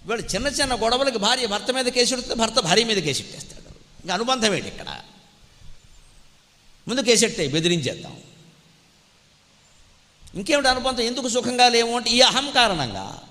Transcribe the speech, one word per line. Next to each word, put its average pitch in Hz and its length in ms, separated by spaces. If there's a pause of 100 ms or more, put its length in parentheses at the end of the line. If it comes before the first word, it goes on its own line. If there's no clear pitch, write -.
ఇవాళ 214 280
చిన్న 233 200
చిన్న 269 260
గొడవలకి 233 440
భార్య 233 280
భర్త 208 260
మీద 254 160
కేసు 240 240
పెడితే 247 220
భర్త 226 260
భార్య 196 240
మీద 214 160
కేసు 147 220
పెట్టేస్తాడు. - 460 (300)
ఇంకా 180 160
అనుబంధం 226 400
ఏంటి 113 140
ఇక్కడ? - 220 (2000)
ముందు 254 160
కేసు 226 220
ఎట్టాయి 165 240
బెదిరించేద్దాం. 131 680 (2250)
ఇంకేమిటి 269 340
అనుబంధం? 254 360
ఎందుకు 247 240
సుఖంగా 247 400
లేము 233 280
అంటే 233 140
ఈ 240 120
అహం 247 280
కారణంగా. 156 560 (240)